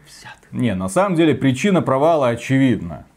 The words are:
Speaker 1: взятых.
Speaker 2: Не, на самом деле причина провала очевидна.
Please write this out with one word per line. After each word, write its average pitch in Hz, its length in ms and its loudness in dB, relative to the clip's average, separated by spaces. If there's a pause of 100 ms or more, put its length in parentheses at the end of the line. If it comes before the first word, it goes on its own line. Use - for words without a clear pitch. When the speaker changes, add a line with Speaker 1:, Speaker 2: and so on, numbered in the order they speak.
Speaker 1:
взятых. - 460 -20
Speaker 2:
Не, 120 220 -2
на 92 160 -6
самом 185 260 0
деле 156 180 4
причина 160 460 0
провала 135 480 2
очевидна. 117 760 -2 (100)